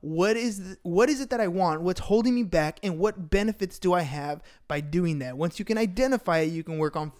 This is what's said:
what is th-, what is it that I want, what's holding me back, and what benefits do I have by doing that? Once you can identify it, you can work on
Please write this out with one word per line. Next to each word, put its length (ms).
what 360
is 220
th-, 240
what 260
is 120
it 100
that 100
I 80
want, 340
what's 180
holding 340
me 80
back, 400
and 160
what 320
benefits 480
do 160
I 80
have 400
by 140
doing 400
that? 180
Once 200
you 60
can 140
identify 600
it, 60
you 180
can 140
work 180
on 240